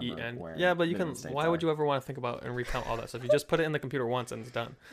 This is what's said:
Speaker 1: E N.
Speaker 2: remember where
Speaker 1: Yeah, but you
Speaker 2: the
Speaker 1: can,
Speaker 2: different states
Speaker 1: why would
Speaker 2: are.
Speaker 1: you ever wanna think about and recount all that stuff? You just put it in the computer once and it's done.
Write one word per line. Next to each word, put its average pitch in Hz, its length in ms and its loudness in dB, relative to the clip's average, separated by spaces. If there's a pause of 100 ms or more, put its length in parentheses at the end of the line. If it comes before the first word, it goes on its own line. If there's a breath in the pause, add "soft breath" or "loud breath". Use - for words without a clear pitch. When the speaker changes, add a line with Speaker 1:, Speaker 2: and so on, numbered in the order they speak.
Speaker 1:
E 120 80 -4
N. 120 60 -6
Speaker 2:
remember 120 260 -8
where 160 160 -10
Speaker 1:
Yeah, 180 160 6
but 170 140 4
you 175 40 0
Speaker 2:
the 196 60 0
Speaker 1:
can, 180 80 0
Speaker 2:
different 135 120 -4
states - 160 -6
Speaker 1:
why 156 140 2
would 170 140 2
Speaker 2:
are. 165 40 2
Speaker 1:
you 160 60 4
ever 151 140 0
wanna 139 160 2
think 135 160 -8
about 123 260 -4
and 123 100 -4
recount 123 320 -2
all 117 120 0
that 113 100 -6
stuff? 120 140 -8
You 123 80 2
just 147 180 4
put 170 100 4
it 165 40 4
in 156 100 2
the 147 60 2
computer 135 280 -2
once 120 260 0
and 113 100 -6
it's 120 80 -14
done. 117 260 -4 (160 loud breath)